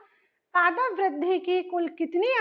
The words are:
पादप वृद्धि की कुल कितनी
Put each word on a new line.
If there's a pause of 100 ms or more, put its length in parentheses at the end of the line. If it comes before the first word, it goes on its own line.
(540)
पादप
वृद्धि
की
कुल
कितनी (140)